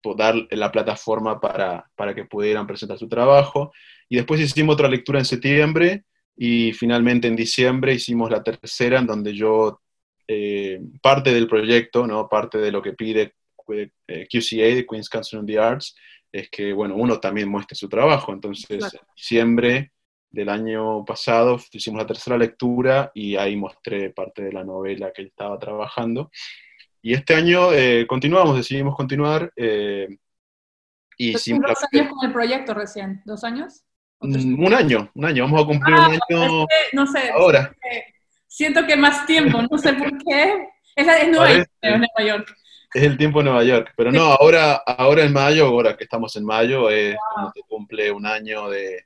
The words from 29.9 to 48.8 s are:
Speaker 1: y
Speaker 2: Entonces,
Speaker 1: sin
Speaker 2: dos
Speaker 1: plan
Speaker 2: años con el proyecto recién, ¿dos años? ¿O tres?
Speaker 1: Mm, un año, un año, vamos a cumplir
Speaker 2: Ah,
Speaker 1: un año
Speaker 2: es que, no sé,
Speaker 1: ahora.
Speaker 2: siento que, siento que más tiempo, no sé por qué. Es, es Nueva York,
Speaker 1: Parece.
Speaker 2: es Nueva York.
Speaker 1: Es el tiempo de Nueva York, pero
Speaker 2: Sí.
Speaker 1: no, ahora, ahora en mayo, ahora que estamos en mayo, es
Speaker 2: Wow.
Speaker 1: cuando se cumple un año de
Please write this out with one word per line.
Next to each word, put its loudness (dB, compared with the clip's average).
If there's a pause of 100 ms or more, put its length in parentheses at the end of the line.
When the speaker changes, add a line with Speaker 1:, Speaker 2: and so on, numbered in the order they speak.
Speaker 1:
y -2
Speaker 2:
Entonces, -4
Speaker 1:
sin 0
Speaker 2:
dos 0
Speaker 1:
plan 2
Speaker 2:
años -2
con -6
el -4
proyecto -4
recién, -10
¿dos -14
años? -10 (340)
¿O -8
tres? -2
Speaker 1:
Mm, 0
un 6
año, 2
un -6
año, 0
vamos 4
a 4
cumplir 2
Speaker 2:
Ah, 8
Speaker 1:
un 8
año -
Speaker 2:
es 0
que, 0
no 2
sé, -2
Speaker 1:
ahora. 6
Speaker 2:
siento -8
que, -8 (440)
siento 0
que 2
más 2
tiempo, 2
no -2
sé 2
por -4
qué. 0 (300)
Es, 2
es 4
Nueva 6
York, 2 (100)
Speaker 1:
Parece. 0
Speaker 2:
es 2
Nueva 0
York. -10 (360)
Speaker 1:
Es 0
el 2
tiempo 2
de 2
Nueva 4
York, 2
pero 2
Speaker 2:
Sí. 2
Speaker 1:
no, 6
ahora, 6
ahora 2
en 4
mayo, 4
ahora 2
que -10
estamos -8
en -8
mayo, 2
es 0
Speaker 2:
Wow. -8 (140)
Speaker 1:
cuando -8
se -18
cumple -6
un -8
año -8
de -8